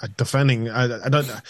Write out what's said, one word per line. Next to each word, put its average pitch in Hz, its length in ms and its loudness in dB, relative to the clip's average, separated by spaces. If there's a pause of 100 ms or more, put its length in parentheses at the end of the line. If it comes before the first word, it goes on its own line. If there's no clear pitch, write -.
uh, 110 140 -6
defending, 123 540 2
I, 120 380 -2
I - 20 2
don't, 139 200 2
I 107 200 -12